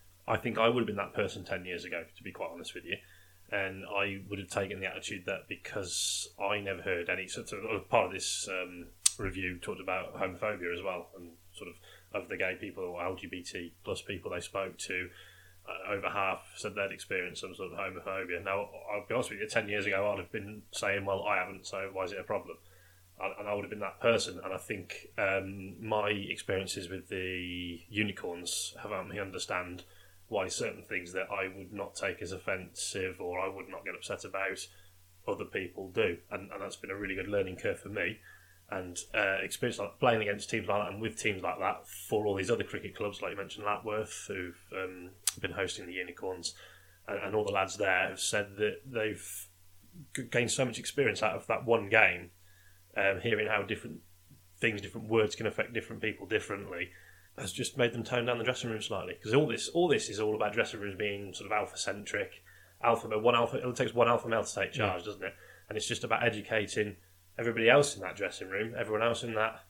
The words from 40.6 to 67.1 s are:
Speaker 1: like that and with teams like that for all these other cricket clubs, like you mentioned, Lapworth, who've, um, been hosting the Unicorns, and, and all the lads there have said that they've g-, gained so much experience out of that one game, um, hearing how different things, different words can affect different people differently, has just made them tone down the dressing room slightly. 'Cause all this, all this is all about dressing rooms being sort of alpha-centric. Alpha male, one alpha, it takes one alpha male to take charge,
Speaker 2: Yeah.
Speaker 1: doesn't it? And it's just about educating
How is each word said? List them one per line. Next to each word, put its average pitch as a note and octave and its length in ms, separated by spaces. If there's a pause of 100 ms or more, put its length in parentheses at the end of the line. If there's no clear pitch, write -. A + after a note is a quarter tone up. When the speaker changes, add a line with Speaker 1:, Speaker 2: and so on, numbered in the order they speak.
Speaker 1:
like G#2 160
that F2+ 80
and G2+ 100
with A2 180
teams G2 240
like F2+ 160
that F#2+ 280
for - 380
all G2+ 100
these F#2+ 160
other G#2 120
cricket F#2 320
clubs, G2+ 260
like F#2 100
you F2+ 60
mentioned, G2 280
Lapworth, G#2 640
who've, F2+ 320 (160)
um, F#2 360 (280)
been F#2 120
hosting F2+ 340
the F2 80
Unicorns, F2+ 600 (540)
and, G#2 160
and G2+ 120
all G#2+ 100
the G2 60
lads F#2+ 260
there F#2+ 320
have - 100
said G2+ 380
that G#2 280
they've A2 640 (680)
g-, C3+ 160
gained A#2+ 200
so C3+ 140
much A#2 140
experience A#2 420
out G2+ 140
of G2 120
that - 180
one A2 240
game, F2+ 420 (640)
um, G2 240
hearing G#2+ 260
how G#2 140
different G#2 380 (600)
things, G#2+ 220
different G#2+ 280
words G#2+ 260
can A2+ 100
affect A2 280
different A2 280
people G2+ 240
differently, F#2+ 640 (480)
has A2 140
just - 260
made A#2+ 160
them A#2+ 100
tone A#2+ 220
down B2 120
the A2+ 60
dressing B2 260
room A2 120
slightly. F#2 400
'Cause G#2+ 120
all D3 140
this, - 220
all F3 200
this A#2+ 200
is G2+ 100
all G#2+ 160
about G#2+ 180
dressing A2+ 260
rooms G2 180
being G2+ 360
sort G2+ 140
of G2 40
alpha-centric. G2+ 800 (520)
Alpha A#2 260
male, G#2+ 100
one A#2 160
alpha, A#2 220
it B2 180
takes A#2+ 180
one A#2 140
alpha A#2+ 220
male A2+ 140
to - 120
take G2 160
charge, G2 300
Speaker 2:
Yeah. - 40
Speaker 1:
doesn't G2+ 180
it? F#2+ 100 (340)
And G#2+ 100
it's G#2 100
just - 180
about A2+ 180
educating G#2+ 720 (420)